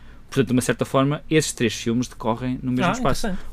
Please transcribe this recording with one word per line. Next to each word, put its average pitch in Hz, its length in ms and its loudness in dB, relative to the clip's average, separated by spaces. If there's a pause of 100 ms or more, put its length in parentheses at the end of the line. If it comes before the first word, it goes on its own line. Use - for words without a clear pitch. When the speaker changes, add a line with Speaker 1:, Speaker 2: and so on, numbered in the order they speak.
(300)
Speaker 1:
Portanto, 135 180 2
de 120 60 -2
uma 123 80 4
certa 127 240 0
forma, 139 440 2
esses 156 220 2
três 120 220 0
filmes 120 340 -2
decorrem 120 560 -4
no 127 80 -2
mesmo 127 140 2
Speaker 2:
Ah, 185 80 4
Speaker 1:
espaço. 233 340 2
Speaker 2:
interessante. 196 260 -2